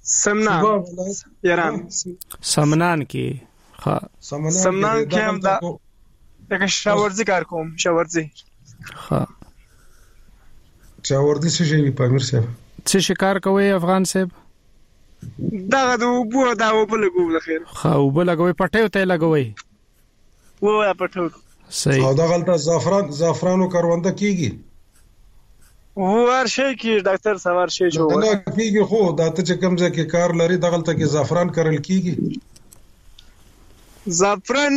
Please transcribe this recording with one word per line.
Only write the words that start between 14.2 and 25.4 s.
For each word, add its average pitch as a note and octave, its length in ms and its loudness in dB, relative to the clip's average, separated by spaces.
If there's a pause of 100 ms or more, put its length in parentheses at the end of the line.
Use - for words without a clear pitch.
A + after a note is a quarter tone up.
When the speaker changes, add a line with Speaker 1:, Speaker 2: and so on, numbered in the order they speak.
Speaker 1:
دغه C4 300 2
د - 0 -
اوبو، B3 500 2
دا A3 160 0
اوبه A3 280 2
لګوم F3+ 380 2
د D#3+ 120 -2
خیر. D#3+ 140 -4 (180)
Speaker 3:
ښه، D#3+ 120 0 (120)
اوبه C#3 260 2
لګوئ، E3+ 320 2
پټیو G#3 320 2
ته G3 100 2
یې F#3 100 0
لګوئ؟ D#3 320 2 (1160)
Speaker 1:
ووایه، G#3 320 2
پټیو. F3 360 -4 (400)
Speaker 3:
صحیح. C3+ 360 0
Speaker 2:
او C3+ 80 2
دغلته E3 440 2 (120)
زعفران، E3+ 420 0
زعفرانو F3 580 0
کرونده E3+ 420 0 (100)
کیږي؟ F3+ 300 0 (1500)